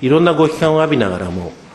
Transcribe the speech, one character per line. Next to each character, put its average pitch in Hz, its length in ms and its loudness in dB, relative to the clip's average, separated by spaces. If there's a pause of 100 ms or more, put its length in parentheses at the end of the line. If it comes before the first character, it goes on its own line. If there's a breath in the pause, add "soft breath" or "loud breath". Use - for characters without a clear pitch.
い 131 80 -2
ろ 151 120 4
ん 170 40 4
な 170 80 4
ご 156 140 2
批 - 140 -4
判 156 140 2
を 156 40 2
浴 156 140 0
び 147 60 0
な 104 120 0
が 90 80 -6
ら 90 120 -6
も、 87 220 -8 (220)